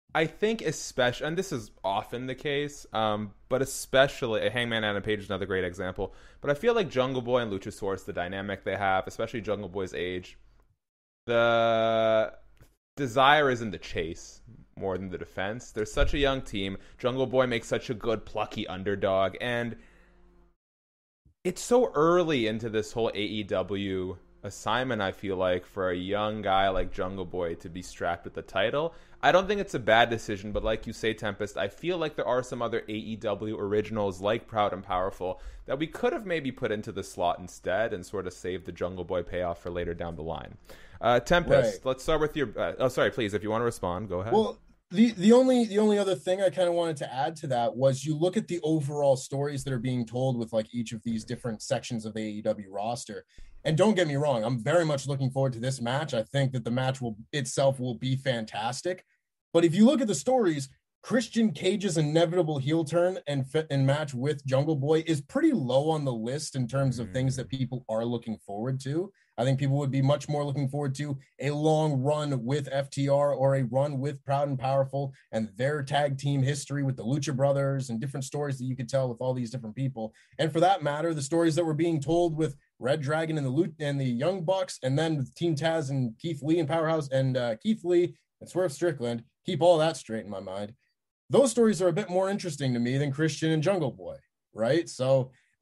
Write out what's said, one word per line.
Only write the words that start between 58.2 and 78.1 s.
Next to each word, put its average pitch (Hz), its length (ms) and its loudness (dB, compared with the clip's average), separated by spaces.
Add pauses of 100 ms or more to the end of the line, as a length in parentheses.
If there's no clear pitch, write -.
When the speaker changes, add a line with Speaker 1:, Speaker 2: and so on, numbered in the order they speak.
Speaker 2:
But 170 120 6
if 165 100 6
you 208 100 8
look 254 160 8
at 262 60 0
the 202 80 2
stories, 180 540 2 (340)
Christian 226 500 2
Cage's 190 460 0
inevitable 160 600 4
heel 151 260 2
turn 175 420 2
and 139 240 -2
fi-, 156 200 0
and 139 160 4
match 147 280 0
with 143 320 -2
Jungle 139 300 2
Boy 156 300 2
is 156 140 2
pretty 311 320 2
low 139 380 2
on 156 140 0
the 131 80 0
list 123 440 -4
in 127 120 0
terms 135 300 2
of 117 100 -6
Speaker 1:
Mm. 92 40 -12
Speaker 2:
things 131 240 0
that 131 120 -6
people 131 400 -4
are 110 160 0
looking 117 340 -4
forward 123 420 -4
to. 160 320 -4 (260)
I 117 60 2
think 135 140 2
people 139 200 2
would 143 120 -2
be 135 120 2
much 139 260 2
more 147 160 -2
looking 143 240 -2
forward 143 280 -4
to 147 220 -6 (200)
a 131 120 -2
long 151 520 2
run 143 420 0
with 139 260 -2
F 135 200 -2
T 139 180 0
R 143 240 4
or 135 240 4
a 135 80 2
run 135 340 0
with 139 260 -4
Proud 143 240 0
and 135 100 -2
Powerful 135 560 0 (180)
and 110 240 -2
their 143 260 0
tag 143 360 0
team 139 240 0
history 143 400 -2
with 135 140 -2
the 104 80 -10
Lucha 139 300 -2
Brothers 139 540 0
and 113 100 -4
different 135 260 -6